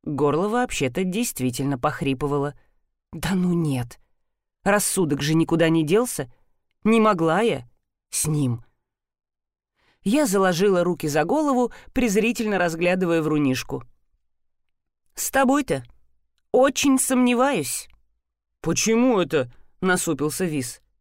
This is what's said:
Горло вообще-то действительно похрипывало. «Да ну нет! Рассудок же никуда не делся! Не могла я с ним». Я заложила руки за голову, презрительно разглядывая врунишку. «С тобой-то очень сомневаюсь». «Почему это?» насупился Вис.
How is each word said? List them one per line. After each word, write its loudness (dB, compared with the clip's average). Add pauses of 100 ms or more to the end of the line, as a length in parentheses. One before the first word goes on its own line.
Горло 0
вообще-то -2
действительно -4
похрипывало. -4 (540)
«Да -4
ну 0
нет! -4 (640)
Рассудок 0
же -2
никуда 2
не 2
делся! -2 (520)
Не 4
могла 2
я -2 (440)
с -4
ним». -2 (1400)
Я 2
заложила 2
руки -2
за 0
голову, 0 (180)
презрительно 0
разглядывая 0
врунишку. -2 (1300)
«С -8
тобой-то 0 (720)
очень 4
сомневаюсь». 0 (720)
«Почему 2
это?» -2 (300)
насупился -2
Вис. -6 (200)